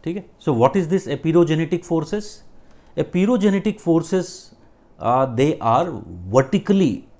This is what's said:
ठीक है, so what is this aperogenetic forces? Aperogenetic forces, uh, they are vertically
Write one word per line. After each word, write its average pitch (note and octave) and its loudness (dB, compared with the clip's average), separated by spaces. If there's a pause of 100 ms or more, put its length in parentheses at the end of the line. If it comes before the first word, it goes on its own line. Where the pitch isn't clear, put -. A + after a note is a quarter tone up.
ठीक E3+ -6
है, F#3 -10 (160)
so D3+ -2
what C3 4
is D#3+ -2
this F#3+ -2
aperogenetic D#3+ 2
forces? E3 -4 (760)
Aperogenetic G3+ 0
forces, E3+ 0 (680)
uh, B2+ 2 (140)
they C#3+ 4 (100)
are B2 2 (500)
vertically F3 2 (280)